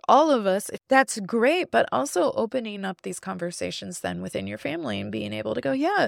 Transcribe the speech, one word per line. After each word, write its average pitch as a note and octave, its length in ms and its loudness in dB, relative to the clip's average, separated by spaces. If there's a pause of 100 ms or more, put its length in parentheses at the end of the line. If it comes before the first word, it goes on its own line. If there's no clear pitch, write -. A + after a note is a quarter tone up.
all D4 240 8
of A#3 140 2
us, G3 260 -2 (160)
that's C4+ 320 4
great, A#3 520 2
but - 200 4
also C#4 400 0
opening G#3+ 540 -4
up F#3+ 160 -8
these F#3 180 -8
conversations F3 840 -8
then - 200 -4
within G2 260 -6
your G#3+ 100 -8
family D3 440 -6
and G3+ 100 -8
being G#3 220 -6
able G#3+ 220 -4
to A3+ 60 -4
go, C4+ 120 0
"Yeah, D#4 340 2